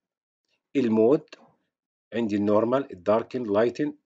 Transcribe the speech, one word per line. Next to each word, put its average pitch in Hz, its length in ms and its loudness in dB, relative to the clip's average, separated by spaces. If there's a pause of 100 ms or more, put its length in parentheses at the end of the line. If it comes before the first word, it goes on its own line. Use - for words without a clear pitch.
(760)
المود، 120 480 2 (880)
عندي 110 220 -4
النورمال، 107 560 0
الداركن، 107 520 -2
لايتن، 120 500 -2 (120)